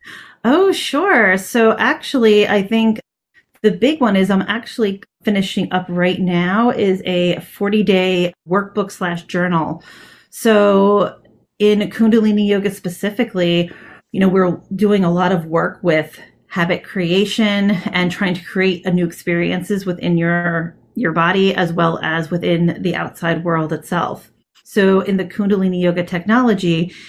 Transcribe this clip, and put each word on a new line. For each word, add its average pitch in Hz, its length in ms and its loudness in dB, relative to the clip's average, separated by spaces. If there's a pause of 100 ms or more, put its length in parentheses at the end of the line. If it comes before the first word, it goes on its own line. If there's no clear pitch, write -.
(440)
Oh, 349 280 2
sure. 262 680 0
So 220 400 2
actually, 220 720 2
I 202 140 0
think 220 380 0 (600)
the 214 100 4
big 269 280 0
one 208 160 2
is 190 140 2
I'm 196 140 2
actually 202 580 -4 (220)
finishing 190 500 -2
up 185 160 -2
right 180 300 0
now 180 500 2
is 190 360 0
a 175 340 0
forty-day 185 920 0 (140)
workbook 196 440 -4
slash 170 320 -6
journal. 175 600 -2 (460)
So 202 880 2 (420)
in 208 200 4 (100)
Kundalini 214 580 2
Yoga 202 220 0
specifically, 180 1000 -2 (400)
you 190 80 -4
know, 190 100 4
we're 185 320 0 (140)
doing 202 280 2
a 175 80 2
lot 180 200 0
of 165 160 -2
work 165 340 -2
with 156 380 -2 (280)
habit 175 380 -2
creation 202 840 0
and 180 380 -2
trying 180 240 -4
to - 120 -10
create 185 400 -2
a 180 80 0
new 180 120 0
experiences 175 800 -4
within 175 320 -2
your, 170 600 -2 (160)
your - 180 -2
body, 185 420 2
as 170 200 -2
well 165 280 0
as 160 300 -4
within 175 500 0
the 185 140 -2
outside 165 480 -6
world 160 300 -2
itself. - 580 -6 (320)
So 190 380 2
in 196 160 -2
the 185 80 -4
Kundalini 190 560 0
Yoga 175 220 0
technology, 185 880 0 (160)